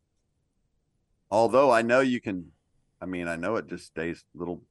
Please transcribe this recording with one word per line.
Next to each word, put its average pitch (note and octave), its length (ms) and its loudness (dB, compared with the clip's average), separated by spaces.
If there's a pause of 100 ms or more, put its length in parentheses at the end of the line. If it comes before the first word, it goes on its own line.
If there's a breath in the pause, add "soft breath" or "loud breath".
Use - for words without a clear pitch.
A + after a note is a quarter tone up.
(1300)
Although A#2 400 4
I A#2 100 4
know A#2 200 4
you B2+ 200 0
can, F2+ 300 -8 (500)
I F2 40 -12
mean, F2 220 -6
I E2+ 100 -4
know F#2+ 180 -4
it E2 120 -6
just F2 180 -12
stays D#2+ 380 -8 (120)
little E2+ 360 -10